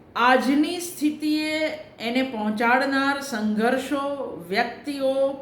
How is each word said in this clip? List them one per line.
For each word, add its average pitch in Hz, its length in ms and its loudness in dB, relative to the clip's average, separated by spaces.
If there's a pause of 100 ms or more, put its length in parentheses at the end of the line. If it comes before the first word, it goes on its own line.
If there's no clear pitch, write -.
(160)
આજની 262 640 4
સ્થિતિએ 302 760 -2 (420)
એને 240 240 0
પહોંચાડનાર 262 960 2
સંઘર્ષો, 240 840 0 (440)
વ્યક્તિઓ, 269 680 -2 (280)